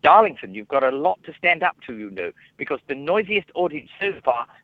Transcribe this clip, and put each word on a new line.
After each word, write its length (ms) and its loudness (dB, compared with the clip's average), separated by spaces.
Darlington, 520 6
you've 140 -12
got 140 2
a 80 2
lot 320 -2
to 100 -16
stand 300 0
up 120 -2
to, 100 -12
you 140 -10
know, 200 -8
because 300 -6
the 80 -6
noisiest 600 -2
audience 340 -4
so 140 -4
far 220 0